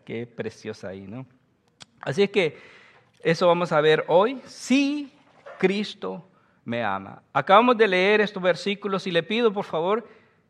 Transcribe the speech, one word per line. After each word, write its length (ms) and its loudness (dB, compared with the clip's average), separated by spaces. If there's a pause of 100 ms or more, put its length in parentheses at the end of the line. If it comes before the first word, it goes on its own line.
qué 200 -10
preciosa 640 -12
ahí, 180 -14
¿no? 180 -14 (760)
Así 220 -2
es 80 0
que 260 0 (680)
eso 240 2
vamos 240 2
a 80 2
ver 260 4
hoy, 380 2
"Sí, 680 -2 (480)
Cristo 720 -4 (360)
me 200 -6
ama". 380 -8 (100)
Acabamos 440 4
de 120 4
leer 320 2
estos 220 -4
versículos 640 -2
y 20 -6
le 140 0
pido, 280 0
por 120 -6
favor, 420 -4 (440)